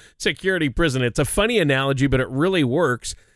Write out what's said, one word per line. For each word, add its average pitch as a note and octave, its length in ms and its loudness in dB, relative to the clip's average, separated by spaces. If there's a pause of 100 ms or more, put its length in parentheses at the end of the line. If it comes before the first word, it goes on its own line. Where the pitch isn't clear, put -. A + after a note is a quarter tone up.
(180)
security F3+ 520 -2
prison. C3 340 0
It's A#2+ 160 -2
a C#3+ 60 0
funny G#3+ 340 0
analogy, C#3 480 0
but C3 120 2
it A#2+ 100 -4
really D#3+ 340 0
works. B2+ 500 -2 (220)